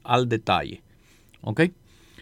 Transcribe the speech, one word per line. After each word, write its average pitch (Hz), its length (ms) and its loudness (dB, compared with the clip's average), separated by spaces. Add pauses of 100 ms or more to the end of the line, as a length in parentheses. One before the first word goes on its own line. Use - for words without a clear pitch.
al 123 240 2
detalle. 101 560 -2 (560)
¿Ok? 110 220 -2 (600)